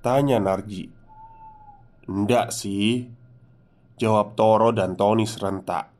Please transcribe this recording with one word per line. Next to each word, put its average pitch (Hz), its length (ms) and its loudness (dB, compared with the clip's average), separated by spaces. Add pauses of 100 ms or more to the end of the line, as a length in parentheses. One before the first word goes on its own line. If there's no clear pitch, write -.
tanya 131 400 2
Narji. 95 480 -4 (1200)
"Ndak 104 400 0
sih," 107 640 -4 (880)
jawab 107 320 2
Toro 110 400 4
dan 92 240 -2
Tony 104 320 2
serentak. 95 720 -6